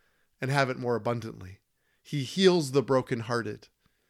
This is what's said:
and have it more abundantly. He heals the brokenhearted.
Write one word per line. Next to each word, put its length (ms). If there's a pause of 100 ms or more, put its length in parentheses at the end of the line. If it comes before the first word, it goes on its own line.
(400)
and 100
have 200
it 80
more 180
abundantly. 640 (420)
He 200
heals 500
the 100
brokenhearted. 840 (420)